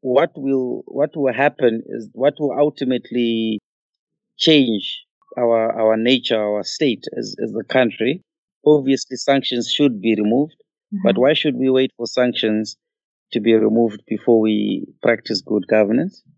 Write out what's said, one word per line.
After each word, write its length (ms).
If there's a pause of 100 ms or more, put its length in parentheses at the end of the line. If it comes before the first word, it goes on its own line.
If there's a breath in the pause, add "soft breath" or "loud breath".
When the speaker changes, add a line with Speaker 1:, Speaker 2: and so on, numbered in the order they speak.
Speaker 1:
What 340
will, 520
what 280
will 200
happen 540
is, 260
what 260
will 180
ultimately 1000 (800)
change 680 (320)
our, 420
our 200
nature, 420
our 220
state 420 (140)
as, 240
as 120
a 100
country. 580 (420)
Obviously, 540
sanctions 520
should 300
be 140
removed, 400 (360)
Speaker 2:
Mm-hmm. 140
Speaker 1:
but 140
why 160
should 200
we 140
wait 300
for 80
sanctions 720 (540)
to 80
be 120
removed 540
before 340
we 460 (160)
practice 400
good 260
governance? 540 (160)